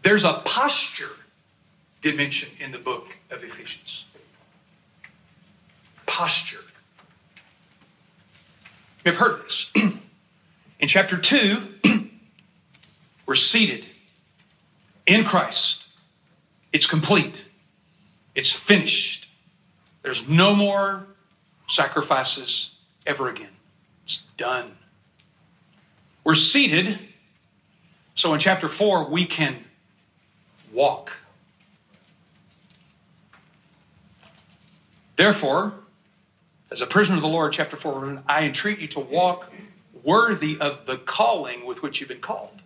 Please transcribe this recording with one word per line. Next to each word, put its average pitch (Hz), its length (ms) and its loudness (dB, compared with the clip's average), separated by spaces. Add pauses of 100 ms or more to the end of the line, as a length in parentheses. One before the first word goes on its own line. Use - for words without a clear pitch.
there's 202 240 4
a 160 200 2
posture - 680 -2 (880)
dimension 147 480 -4 (100)
in 135 140 -14
the 123 60 -14
book 120 300 -8 (220)
of 120 140 -14
Ephesians. - 600 -18 (2000)
Posture. - 580 -4 (2500)
You've 170 120 2
heard - 280 0
this. - 300 -8
<clears throat> - 1040 -4
In 165 80 0
chapter - 300 4
two, 214 560 2 (100)
<clears throat> - 1400 -4
we're 143 80 -2
seated 196 500 2 (1200)
in 208 180 6
Christ. - 600 -2 (880)
It's 156 140 2
complete. 165 580 0 (880)
It's - 160 0
finished. - 800 0 (720)
There's 123 240 -6
no 180 280 6
more 196 520 2 (640)
sacrifices 139 1000 -2 (360)
ever 139 220 -2
again. - 220 -12 (540)
It's - 200 -10 (120)
done. 123 400 -6 (1500)
We're 160 100 4
seated, 190 640 2 (1160)
so 165 200 0
in 147 60 -2
chapter 185 280 2
four, 185 400 2
we 170 180 0
can - 380 -4 (1080)
walk. 123 440 0 (4000)
"Therefore, 190 580 2 (960)
as - 100 -8
a 127 60 -2
prisoner 190 300 2
of 151 60 0
the 156 60 0
Lord," 156 240 0
chapter 151 240 -6
four, 139 520 -8
"I 151 160 2
entreat 202 340 -4
you 151 100 -12
to 147 120 -8
walk 175 520 -2 (500)
worthy 165 580 2
of 143 260 -4
the 131 100 -4
calling 131 680 -2
with 123 160 -8
which - 180 -6
you've 135 80 -14
been - 120 -12
called." - 460 -10